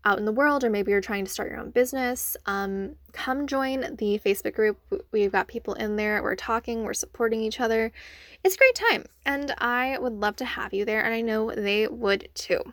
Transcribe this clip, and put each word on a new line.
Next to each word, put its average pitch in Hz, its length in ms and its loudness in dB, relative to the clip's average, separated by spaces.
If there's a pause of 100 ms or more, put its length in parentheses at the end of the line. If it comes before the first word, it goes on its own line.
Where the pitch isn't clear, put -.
out 202 140 4
in 208 60 -2
the 214 60 0
world, 277 320 4
or 233 60 2
maybe 202 220 2
you're 202 100 4
trying 196 240 -4
to - 40 -10
start - 200 -6
your - 100 -8
own - 100 -8
business, 254 760 0
um, 196 500 -4 (160)
come 269 340 -4
join 269 360 -2 (160)
the 208 260 0
Facebook 202 300 0
group. 214 260 2 (100)
W-, - 220 -4
we've 202 220 2
got - 160 0
people 226 240 -6
in 208 240 -4
there. 214 260 0
We're 208 120 0
talking, 226 480 -4
we're 214 100 -4
supporting 226 480 -2
each 220 180 -4
other. 220 320 2 (500)
It's 381 140 2
a - 20 -16
great 523 180 8
time, - 300 2 (200)
and 277 320 -2
I 254 420 0
would 247 140 -2
love 208 240 -2
to 254 80 -4
have 220 280 -6
you 202 120 0
there, 214 180 2
and 226 100 0
I 226 60 -2
know 220 320 0
they 208 360 2
would 196 480 0
too. - 260 -2 (120)